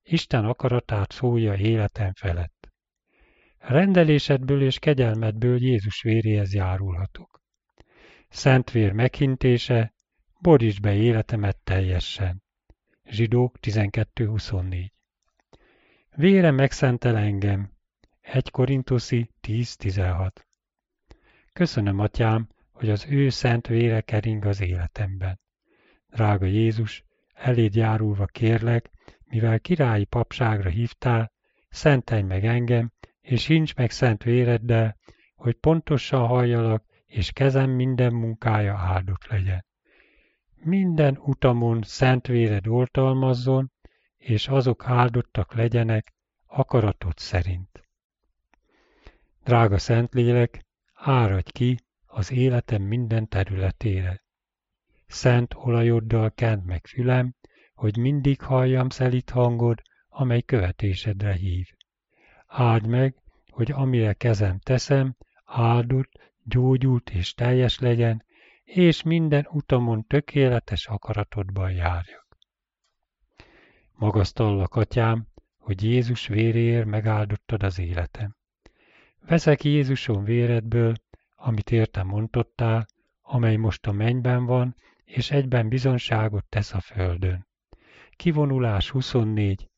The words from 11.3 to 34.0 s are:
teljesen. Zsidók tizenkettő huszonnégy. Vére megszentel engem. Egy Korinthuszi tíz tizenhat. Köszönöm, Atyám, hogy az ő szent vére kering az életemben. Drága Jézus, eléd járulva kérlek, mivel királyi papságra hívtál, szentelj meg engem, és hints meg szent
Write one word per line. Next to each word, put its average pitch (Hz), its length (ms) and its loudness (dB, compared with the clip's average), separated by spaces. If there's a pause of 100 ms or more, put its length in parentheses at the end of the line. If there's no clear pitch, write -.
teljesen. 92 800 -2 (600)
Zsidók 117 540 -2
tizenkettő 107 680 -2
huszonnégy. 92 640 -6 (1200)
Vére 175 340 6
megszentel 131 680 2
engem. 101 560 -2 (480)
Egy - 300 -4
Korinthuszi 127 800 -2 (100)
tíz 117 360 -4
tizenhat. 95 680 -4 (1080)
Köszönöm, 101 460 0
Atyám, 110 500 0 (240)
hogy 107 180 -4
az 104 180 -2
ő 139 200 2
szent 120 380 0
vére 113 340 2
kering 107 440 -4
az 101 160 -2
életemben. 92 800 -4 (680)
Drága 104 400 0
Jézus, 110 580 -2 (300)
eléd 117 400 0
járulva 107 520 0
kérlek, 113 640 0 (340)
mivel 110 360 0
királyi 113 440 0
papságra 107 680 -2
hívtál, 113 600 -2 (360)
szentelj 120 540 0
meg 95 220 -2
engem, 120 480 0 (280)
és - 260 -2
hints 160 280 2
meg 120 160 0
szent 113 320 0